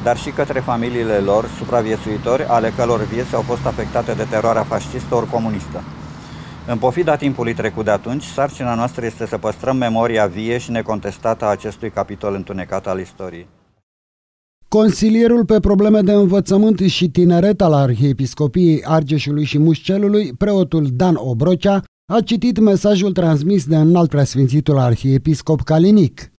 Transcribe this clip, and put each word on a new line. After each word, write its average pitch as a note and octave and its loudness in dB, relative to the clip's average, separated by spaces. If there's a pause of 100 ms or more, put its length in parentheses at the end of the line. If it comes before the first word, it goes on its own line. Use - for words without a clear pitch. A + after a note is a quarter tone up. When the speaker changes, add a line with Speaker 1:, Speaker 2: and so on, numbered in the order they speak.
Speaker 1:
dar A#2+ 0
și - -10
către C#3 -4
familiile A#2+ -2
lor, G2+ 0
supraviețuitori, A2+ -2
ale A2+ 0
căror A#2+ 0
vieți A#2 -6
au A#2+ 0
fost A#2+ -6
afectate A#2 -4
de C3+ -4
teroarea A2 0
fascistă A2+ -6
ori A2+ -2
comunistă. A2 -6 (840)
În A#2+ -4
pofida D3 0
timpului B2 -4
trecut A2 -4
de G#2+ 0
atunci, A#2 -4
sarcina C3+ -4
noastră A#2 -4
este A2+ -8
să A2 -6
păstrăm B2 -4
memoria A2+ 0
vie A2 -4
și A#2+ -10
necontestată A2 -4
a G#2 2
acestui G#2 -6
capitol G2+ -6
întunecat F#2+ -8
al F#2+ -6
istoriei. F2 -14 (1200)
Speaker 2:
Consilierul A3 4
pe G#3+ 2
probleme G#3 4
de F#3+ 2
învățământ G3+ 4
și F#3 2
tineret F3 4
al E3 4
Arhiepiscopiei C#3 2
Argeșului D3 0
și D3+ -2
Mușcelului, F#3+ 2
preotul F#3 0
Dan E3 2
Obrocea, D3+ 0 (300)
a A3+ 2
citit A3+ 0
mesajul G#3 4
transmis E3 2
de D#3 2
înalt D#3+ 4
preasfințitul C#3 2
arhiepiscop C3+ 0
Calinic. E3+ 2